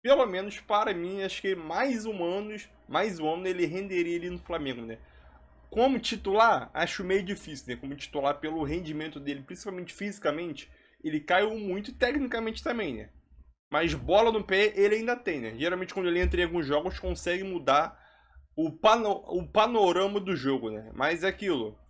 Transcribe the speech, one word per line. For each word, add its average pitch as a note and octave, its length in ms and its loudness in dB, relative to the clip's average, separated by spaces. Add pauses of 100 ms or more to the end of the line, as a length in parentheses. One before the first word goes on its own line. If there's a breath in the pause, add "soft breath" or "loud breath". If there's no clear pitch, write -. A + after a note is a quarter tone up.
pelo C4 240 6
menos G3 340 -6
para G#3+ 340 2
mim, F#3 300 -4
acho - 180 -6
que F#3+ 140 0
mais G#3 500 -2
um G#3 180 -4
ano, G#3 320 -2 (320)
mais F3 320 0
um D#3 140 0
ano F#3 140 -4
ele F3+ 180 0
renderia F3 520 -2
ali F3 120 -4
no F3 80 -6
Flamengo, C#3+ 440 -6
né? A2+ 180 -10 (720 soft breath)
Como B3 280 4
titular, G3+ 760 2
acho E3 300 -2
meio F#3+ 200 2
difícil, D#3+ 500 -8
né? A#2+ 80 -8
Como C#3 140 -8
titular, C#3+ 440 -2
pelo D#3+ 240 -4
rendimento D#3 560 -6
dele, C#3 220 -6
principalmente F3+ 520 -10
fisicamente, F3 760 -4 (320 soft breath)
ele D#3 160 -2
caiu G#3 380 2
muito G3+ 320 -4
e - 40 -14
tecnicamente A#3+ 680 0
também, G3+ 320 -2
né? G#2 140 -12 (600)
Mas D#3 220 2
bola F3+ 380 4
no G#3+ 120 -2
pé G3+ 320 2
ele G#3 200 4
ainda A3+ 200 -2
tem, F3 240 -4
né? A2+ 180 -6
Geralmente F3+ 360 -2
quando F#3 140 -2
ele F3 120 2
entra F3+ 200 2
em F3 40 4
alguns E3+ 220 0
jogos, D3+ 340 0
consegue F3+ 440 -4
mudar D#3 560 2 (560 soft breath)
o D#4 160 0
pano-, G#3+ 560 4
o F3 200 -4
panorama G3+ 720 4
do F#3 160 -2
jogo, B2+ 340 0
né? G#2+ 240 -10
Mas D#3 300 0
é F#3+ 40 2
aquilo. D#3+ 520 -2 (100)